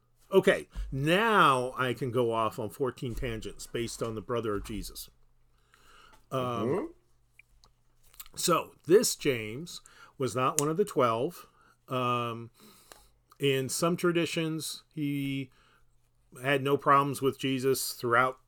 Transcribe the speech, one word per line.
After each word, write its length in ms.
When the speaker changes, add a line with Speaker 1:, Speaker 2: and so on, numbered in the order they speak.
Speaker 1:
Okay, 360
now 840
I 160
can 200
go 200
off 260
on 120
fourteen 460
tangents 500
based 360
on 120
the 60
brother 340
of 100
Jesus. 460
Um, 100
Speaker 2:
Mm-hmm. 440
Speaker 1:
so, 340
this 300
James 640
was 180
not 240
one 80
of 80
the 80
twelve. 640
Um, 600
in 280
some 280
traditions, 880
he 560
had 180
no 140
problems 440
with 180
Jesus 560
throughout 540